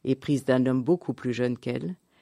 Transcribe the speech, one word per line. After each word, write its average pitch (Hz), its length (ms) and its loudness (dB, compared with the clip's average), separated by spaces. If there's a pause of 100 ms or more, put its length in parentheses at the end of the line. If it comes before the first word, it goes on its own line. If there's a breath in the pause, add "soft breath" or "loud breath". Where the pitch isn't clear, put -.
éprise 131 420 0
d'un 127 220 4
homme 131 160 0
beaucoup 151 320 0
plus 127 180 -4
jeune 123 240 -2
qu'elle. 127 380 -6 (280)